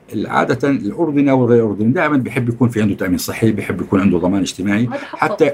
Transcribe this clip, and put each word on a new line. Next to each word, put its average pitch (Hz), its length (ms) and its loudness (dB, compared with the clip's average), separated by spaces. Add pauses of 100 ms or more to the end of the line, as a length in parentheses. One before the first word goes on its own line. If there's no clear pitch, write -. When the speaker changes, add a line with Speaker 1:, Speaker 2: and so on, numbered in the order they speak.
(260)
Speaker 1:
عادة 143 440 0
الأردني 143 600 0
أو 131 160 4
غير 117 180 6
الأردني 107 280 0
دائمًا 151 240 2
بيحب 120 320 -2
يكون 120 200 0
في 107 140 0
عنده 101 120 2
تأمين 90 240 -2
صحي، - 340 0
بيحب 98 280 -4
يكون 98 200 0
عنده 92 180 2
ضمان 95 220 0
اجتماعي، 101 460 -2
Speaker 2:
هذا 120 120 -6
حقه. - 200 -12
Speaker 1:
حتى 160 360 2